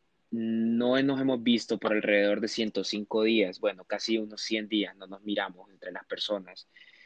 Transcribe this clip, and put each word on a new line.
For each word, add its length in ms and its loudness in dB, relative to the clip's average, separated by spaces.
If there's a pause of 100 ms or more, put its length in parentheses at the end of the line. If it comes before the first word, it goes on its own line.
(300)
no 720 2
nos 180 2
hemos 220 2
visto 380 2
por 120 0
alrededor 480 4
de 60 -2
ciento 380 -2
cinco 400 0
días, 340 4
bueno, 260 -2
casi 340 -2
unos 240 -8
cien 260 -4
días, 280 0
no 120 -18
nos 140 -14
miramos 500 -4
entre 180 -12
las 160 -12
personas. 600 -6 (380)